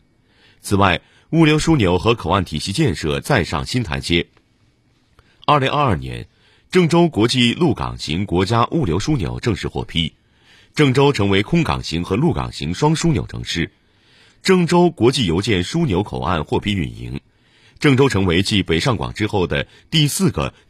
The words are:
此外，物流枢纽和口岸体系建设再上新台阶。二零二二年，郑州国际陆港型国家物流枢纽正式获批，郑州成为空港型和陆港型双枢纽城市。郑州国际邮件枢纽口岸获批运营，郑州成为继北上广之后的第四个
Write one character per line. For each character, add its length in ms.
此 160
外， 240
物 120
流 160
枢 160
纽 240
和 160
口 140
岸 160
体 140
系 120
建 240
设 240
再 240
上 220
新 180
台 160
阶。 280
二 140
零 100
二 140
二 140
年， 300
郑 160
州 220
国 180
际 260
陆 200
港 240
型 280
国 200
家 260
物 140
流 140
枢 180
纽 240
正 120
式 140
获 160
批， 300
郑 180
州 180
成 180
为 140
空 180
港 220
型 220
和 100
陆 160
港 220
型 200
双 220
枢 160
纽 160
城 160
市。 260
郑 220
州 240
国 220
际 140
邮 160
件 240
枢 200
纽 180
口 180
岸 240
获 160
批 100
运 240
营， 240
郑 180
州 100
成 180
为 180
继 200
北 160
上 160
广 180
之 140
后 180
的 220
第 180
四 240
个 220